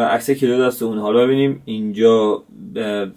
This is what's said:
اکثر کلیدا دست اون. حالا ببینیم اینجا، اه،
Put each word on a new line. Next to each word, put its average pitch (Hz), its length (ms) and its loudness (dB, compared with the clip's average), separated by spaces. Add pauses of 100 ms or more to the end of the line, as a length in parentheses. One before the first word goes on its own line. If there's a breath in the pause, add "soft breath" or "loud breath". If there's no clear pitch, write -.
(120)
اکثر 117 220 0
کلیدا 127 340 2
دست 120 160 -4
اون. 113 140 -4
حالا 110 280 2
ببینیم 135 400 0
اینجا، 110 760 0 (320)
اه، 104 420 -4